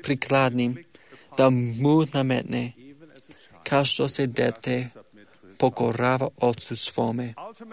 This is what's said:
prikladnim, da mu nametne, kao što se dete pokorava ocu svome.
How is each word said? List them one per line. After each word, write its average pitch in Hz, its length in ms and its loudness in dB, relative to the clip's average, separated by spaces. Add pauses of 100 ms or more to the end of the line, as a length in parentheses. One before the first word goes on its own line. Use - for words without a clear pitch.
prikladnim, 123 840 0 (540)
da 131 120 8
mu 127 640 2
nametne, 123 600 -2 (880)
kao 143 220 2
što 139 240 0
se 135 180 0
dete 123 600 -2 (720)
pokorava 127 760 0
ocu 120 400 0
svome. 117 580 -2 (380)